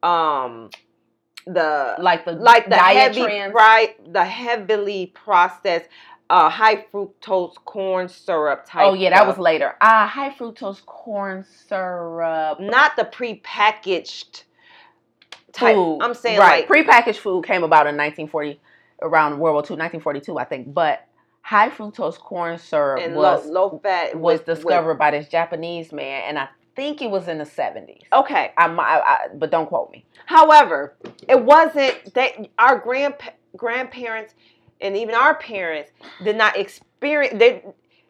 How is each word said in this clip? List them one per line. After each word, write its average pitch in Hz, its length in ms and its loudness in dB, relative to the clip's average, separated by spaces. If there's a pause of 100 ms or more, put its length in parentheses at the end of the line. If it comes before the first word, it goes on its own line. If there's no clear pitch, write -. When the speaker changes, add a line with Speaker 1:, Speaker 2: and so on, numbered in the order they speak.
Speaker 1:
um, 139 600 -4 (760)
the, 151 520 -4
Speaker 2:
Like 175 280 0
the 170 60 -8
Speaker 1:
like 226 320 4
the 196 120 2
Speaker 2:
diet 185 200 6 (200)
Speaker 1:
heavy 247 60 -2
Speaker 2:
trends? 202 300 -6
Speaker 1:
fri-, 220 600 4
the 180 120 2
heavily 208 920 -4
processed, 180 760 -2 (400)
uh, 165 200 4
high 214 440 0
fructose 190 640 -6 (120)
corn 185 420 -6
syrup 151 580 -4
type 185 200 2
Speaker 2:
Oh, 196 80 4
yeah, 185 160 0
that 180 80 4
Speaker 1:
stuff. 202 100 6
Speaker 2:
was 185 100 -4
later. 170 420 0
Ah, 220 260 6
high 277 240 -10
fructose 220 540 -14
corn 196 600 -12
syrup. 165 1160 -6
Speaker 1:
Not 247 360 0
the 226 80 -2
prepackaged - 1400 -6 (1080)
type. 233 240 2
Speaker 2:
Food. 165 260 -2
Speaker 1:
I'm 240 120 -4
saying, 226 260 -2
Speaker 2:
Right. 165 280 6
Speaker 1:
like, 311 180 4
Speaker 2:
Prepackaged 240 320 4
food 185 260 -4
came 185 180 -2
about 156 240 4
in 147 100 -6
nineteen 151 300 -6
forty, 147 340 -8 (400)
around 156 380 0
World 160 160 0
War 147 80 -2
Two, 151 140 -10
nineteen 160 240 -8
forty-two, 147 360 -8
I 127 80 -6
think. 135 300 -12
But 156 320 -2 (360)
high 214 280 2
fructose 208 480 -10
corn 170 400 -8
syrup 151 460 -2
Speaker 1:
and 170 100 -8
Speaker 2:
was, 147 320 2
Speaker 1:
low, 185 220 0
low 156 160 -12
fat 180 320 -2
Speaker 2:
was 165 240 0
Speaker 1:
with, - 80 -16
with 165 80 -2
Speaker 2:
discovered 165 400 -2
by 147 160 2
this 147 160 -6
Japanese 165 640 -6
man, 135 340 -10
and 147 140 -8
I 135 80 -8 (260)
think 294 260 -8
it 254 100 -8
was 180 180 -6
in 165 100 -8
the 147 80 -10
seventies. 107 560 -12 (100)
Speaker 1:
Okay. 226 460 -2
Speaker 2:
I 170 80 4
mi-, 165 140 -4
I, 147 200 2
I, - 180 2 (140)
but 151 200 -8
don't 165 140 -2
quote - 260 -8
me. - 120 -20 (220)
Speaker 1:
However, 294 720 4 (320)
it 254 120 6
wasn't 285 760 2
that 254 180 -2 (260)
our 247 220 4
grandpa-, 269 500 -6 (260)
grandparents 233 760 -10 (480)
and 196 120 -6
even 220 200 -6
our 277 220 4
parents 175 540 -10 (320)
did 208 140 -2
not 220 220 2
experience, 277 800 -4
they, 233 260 4 (460)